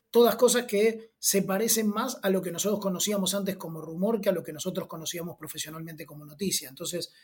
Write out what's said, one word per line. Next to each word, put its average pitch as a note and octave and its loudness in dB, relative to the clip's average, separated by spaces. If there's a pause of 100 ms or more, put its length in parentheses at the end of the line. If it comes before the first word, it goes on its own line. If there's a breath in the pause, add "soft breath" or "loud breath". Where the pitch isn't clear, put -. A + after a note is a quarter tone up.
(100)
todas A3+ 8
cosas A#3+ 4
que A3 2
se - 2
parecen G#3+ 2
más A3+ -2
a G3 2
lo F#3+ 2
que F3 -4
nosotros G3+ 0
conocíamos F#3+ 0
antes F#3+ -2
como D#3+ -10
rumor F#3 0
que G3 2
a - 6
lo E3 -2
que D#3 -12
nosotros F3+ -6
conocíamos E3 -8
profesionalmente D#3 -10
como D3+ -16
noticia. D3+ -4
Entonces, - -8 (120)